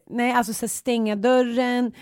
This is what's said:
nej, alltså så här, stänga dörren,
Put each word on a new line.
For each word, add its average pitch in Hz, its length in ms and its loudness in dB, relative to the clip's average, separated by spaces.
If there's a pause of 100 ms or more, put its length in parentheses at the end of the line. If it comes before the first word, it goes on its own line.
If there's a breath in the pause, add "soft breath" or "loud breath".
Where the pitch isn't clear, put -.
(100)
nej, 240 220 0
alltså 233 220 0
så - 60 -8
här, 226 80 -4
stänga 226 480 -2
dörren, 247 840 2